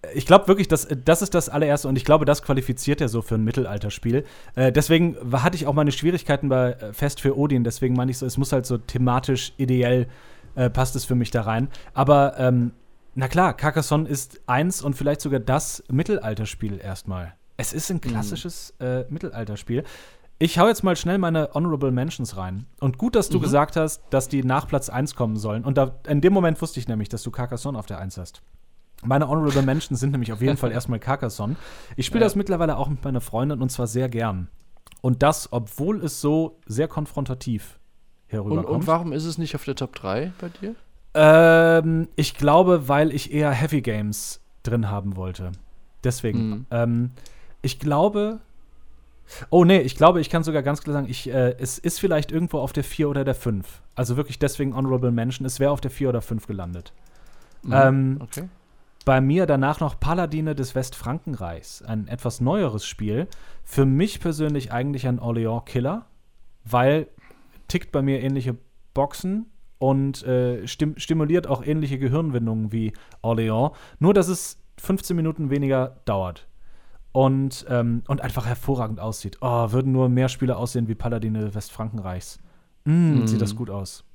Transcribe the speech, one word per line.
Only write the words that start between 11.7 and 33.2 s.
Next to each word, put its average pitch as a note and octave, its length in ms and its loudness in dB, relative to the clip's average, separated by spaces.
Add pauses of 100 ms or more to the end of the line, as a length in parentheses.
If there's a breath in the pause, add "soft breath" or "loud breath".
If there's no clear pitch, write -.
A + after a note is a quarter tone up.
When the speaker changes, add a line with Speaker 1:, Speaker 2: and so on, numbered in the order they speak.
Speaker 1:
Aber, C#3 440 6
ähm, B2 340 4 (440)
na C3 120 -2
klar, E3+ 260 2
Carcassonne D3+ 540 0
ist - 400 -6
eins D3+ 340 0
und C#3+ 120 -2
vielleicht C#3+ 260 -2
sogar C3+ 220 -2
das B2+ 480 -2
Mittelalterspiel G#2+ 920 -2
erstmal. F#2 520 -8 (260)
Es - 140 -4
ist - 160 -6
ein F#3 80 -2
Speaker 2:
Mhm. - 40 -4
Speaker 1:
klassisches, B2 800 -6
äh, B2+ 300 -4
Mittelalterspiel. A#2 720 -6 (540 loud breath)
Ich E3+ 220 2
hau F#3+ 80 8
jetzt A3+ 160 2
mal F3+ 120 4
schnell F3 220 0
meine E3 380 2
Honorable D3 340 2
Mentions B2+ 480 -2
rein. F#2+ 300 -8 (120)
Und C3 200 0
gut, A#3+ 160 0
dass G#3+ 140 4
du D3 100 4
Speaker 2:
Mhm. - 20 2
Speaker 1:
gesagt D3 340 2
hast, D#3 360 -2
dass C3 180 2
die C#3 140 0
nach B2+ 240 0
Platz - 220 -2
eins C3 260 -4
kommen A2 220 -2
sollen. G#2+ 280 -4
Und C#3 140 2
da, C3+ 160 2 (120)
in D3 140 2
dem F#3 120 6
Moment F3 280 2
wusste D#3 180 -6
ich A2+ 80 -8
nämlich, G#2+ 220 -4
dass - 140 -8
du A#2 80 -8
Carcassonne B2 480 -6
auf - 80 -12
der G2+ 100 -10
eins F#2+ 220 -10
hast. - 240 -16 (600)
Meine C3+ 240 2
Honorable C#3+ 340 2
Mentions C3+ 380 0
sind C#3 120 0
nämlich A#2+ 220 -2
auf G#2 80 -6
jeden C3+ 160 2
Fall A#2+ 140 -2
Speaker 2:
<laughs> - 20 -6
Speaker 1:
erstmal A#2 260 -4
Carcassonne. B2 560 -4 (400 loud breath)
Ich C3 120 -4
spiele A#3 140 0
Speaker 2:
Ja. A3+ 40 6
Speaker 1:
das G3+ 100 0
mittlerweile F3 420 0
auch C#3 120 -2
mit C#3+ 140 -4
meiner C3 180 -2